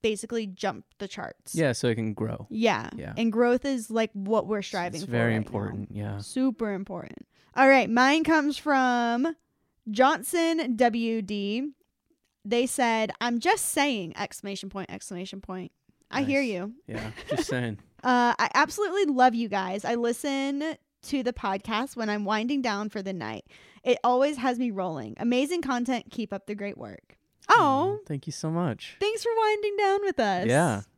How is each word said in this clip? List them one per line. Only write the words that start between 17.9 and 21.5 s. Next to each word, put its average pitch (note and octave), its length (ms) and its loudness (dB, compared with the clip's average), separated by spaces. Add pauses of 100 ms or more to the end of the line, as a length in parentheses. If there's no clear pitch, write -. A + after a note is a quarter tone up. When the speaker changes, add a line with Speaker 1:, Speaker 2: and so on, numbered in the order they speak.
Speaker 1:
Uh, A#3+ 360 2
"I A3+ 160 0
absolutely F#4 580 0
love B3+ 220 6
you A#3 160 -2
guys. G3 340 -4
I A#3 120 -2
listen C#4 800 -2 (280)
to C4+ 200 -2
the A#3+ 120 -2
podcast G#3+ 640 -4